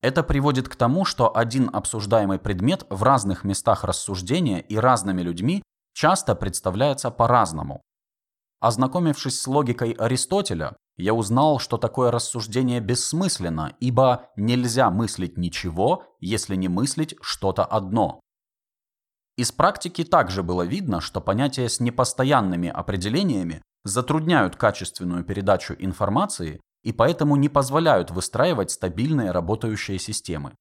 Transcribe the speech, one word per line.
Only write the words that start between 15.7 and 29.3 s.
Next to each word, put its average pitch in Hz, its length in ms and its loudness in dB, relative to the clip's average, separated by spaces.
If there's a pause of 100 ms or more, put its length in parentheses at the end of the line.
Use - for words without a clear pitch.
если 101 360 -4
не 95 120 0
мыслить 123 540 -2
что-то - 420 -2
одно. 98 560 0 (1160)
Из 123 140 -2
практики 175 520 0
также 98 400 2
было 90 200 0
видно, 107 380 -2
что - 180 -6
понятия 127 480 0
с - 120 -4
непостоянными 117 880 0
определениями 98 920 -2 (220)
затрудняют 127 720 0
качественную 90 680 -2
передачу 95 540 0
информации 95 840 -2 (220)
и 113 80 -4
поэтому 147 440 2
не 143 140 4
позволяют 139 640 2
выстраивать 110 600 0
стабильные 107 600 -2